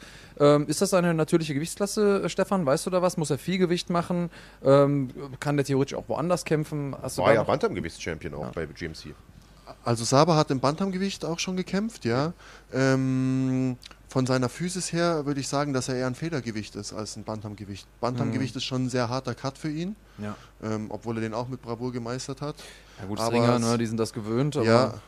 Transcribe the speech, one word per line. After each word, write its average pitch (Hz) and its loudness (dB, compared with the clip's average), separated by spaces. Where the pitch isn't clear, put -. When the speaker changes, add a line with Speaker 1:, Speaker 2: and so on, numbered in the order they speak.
Speaker 1:
Ähm, 147 8
ist 151 0
das 196 2
seine 175 4
natürliche 160 2
Gewichtsklasse, 196 0
äh, 175 0
Stefan? 190 0
Weißt 139 2
du 196 -2
da 180 2
was? 180 2
Muss 156 0
er 135 0
viel 180 -2
Gewicht 175 2
machen? 175 0
Ähm, 139 6
kann 147 0
der 135 2
theoretisch 139 0
auch - -6
woanders 151 0
kämpfen? 147 -2
Hast 131 -8
du - 0
Speaker 2:
War - 6
Speaker 1:
da 113 8
Speaker 2:
ja 110 6
Speaker 1:
noch - -2
Speaker 2:
Bantamgewicts-Champion 87 -2
auch 71 -8
Speaker 1:
Ja. 64 -6
Speaker 2:
bei 80 -4
G 78 -10
M 80 -6
C. 76 -16
Speaker 3:
Also 120 0
Saba 151 6
hat 151 4
im 135 0
Bantamgewicht 185 -2
auch 160 -4
schon 185 -4
gekämpft, 190 -4
ja. 131 0
Ähm, 131 2
von 131 0
seiner 127 2
Physis 180 -6
her 170 2
würde 143 -2
ich 131 -4
sagen, 143 0
dass 127 0
er 131 0
eher 127 0
ein 127 -2
Federgewicht 120 -6
ist 104 -8
als 101 -8
ein 107 -12
Bantamgewicht. 104 -10
Bantamgewicht 120 0
Speaker 1:
Mhm. 135 -6
Speaker 3:
ist 123 -6
schon 127 -2
ein 127 -2
sehr 123 0
harter 127 -4
Cut 135 -8
für 160 -6
ihn, 175 -6
Speaker 1:
Ja. 104 -8
Speaker 3:
ähm, 110 -4
obwohl 107 -6
er 110 -4
den 110 -4
auch 123 -4
mit 127 -10
Bravour 117 -8
gemeistert 123 -8
hat. 147 -8
Speaker 1:
Ja 98 -10
gut, 104 -4
Speaker 3:
Aber 113 0
Speaker 1:
Ringer, 120 4
Speaker 3:
es 120 2
Speaker 1:
ne, 117 2
die 117 0
sind 113 -4
das 110 -2
gewöhnt, 120 -2
aber 117 2
Speaker 3:
Ja, 117 6